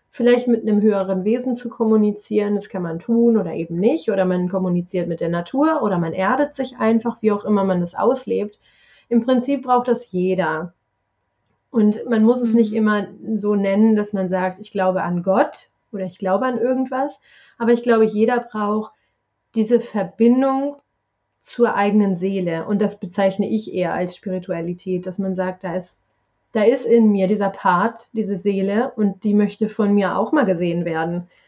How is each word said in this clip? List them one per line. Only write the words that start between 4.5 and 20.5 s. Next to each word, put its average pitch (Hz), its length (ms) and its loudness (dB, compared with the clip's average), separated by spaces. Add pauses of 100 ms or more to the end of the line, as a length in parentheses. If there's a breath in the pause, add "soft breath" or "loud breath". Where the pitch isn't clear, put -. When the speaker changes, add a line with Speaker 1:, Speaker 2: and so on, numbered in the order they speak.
Speaker 1:
mit 170 120 -6
der 170 100 -4
Natur 269 520 -2
oder 196 160 0
man 165 140 -2
erdet 262 420 -2
sich 254 220 -8
einfach, 226 460 -2
wie 214 100 2
auch 208 120 -4
immer 208 200 0
man 185 160 0
das 175 140 -6
auslebt. 208 640 -2 (480 soft breath)
Im 233 160 2
Prinzip 254 380 0
braucht 247 260 0
das - 240 -4
jeder. 180 600 -2 (960)
Und 214 380 2
man 220 160 2
muss 247 180 4
es 226 100 0
Speaker 2:
Mhm. 233 60 4
Speaker 1:
nicht 214 160 4
immer 208 340 0 (260)
so 208 200 -2
nennen, 202 420 2
dass 208 160 -4
man 190 160 -2
sagt, 185 300 -4
„Ich - 120 -20
glaube 185 320 0
an 175 200 -4
Gott“ 202 460 0 (240)
oder 190 120 -6
„Ich 180 140 -12
glaube 196 280 -2
an 247 120 -4
irgendwas“. 262 600 -4 (400 soft breath)
Aber 233 140 2
ich 240 100 2
glaube, 226 220 4
jeder 226 360 0
braucht 214 520 -6 (640)
diese 220 260 2
Verbindung 262 960 0 (640)